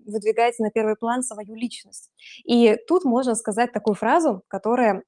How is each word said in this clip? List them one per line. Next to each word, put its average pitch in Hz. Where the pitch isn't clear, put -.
выдвигаете 220
на 214
первый 214
план 240
свою 214
личность. -
И 233
тут 359
можно 247
сказать 220
такую 208
фразу, 247
которая 220